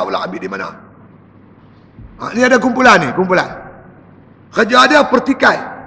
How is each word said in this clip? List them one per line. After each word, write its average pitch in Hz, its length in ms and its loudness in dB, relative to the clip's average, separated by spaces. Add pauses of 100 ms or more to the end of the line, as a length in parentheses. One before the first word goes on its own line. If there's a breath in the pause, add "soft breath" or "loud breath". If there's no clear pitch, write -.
pula 95 180 -6
ambil 92 160 -10
di 92 120 -10
mana. 95 160 -10 (1500)
Ha, - 20 -10 (140)
ni 254 80 2
ada 247 160 4
kumpulan 240 400 4
ni, 135 160 -2
kumpulan. 180 320 0 (1040)
Kerja 247 320 2
dia 302 160 4
pertikai. - 560 0 (300)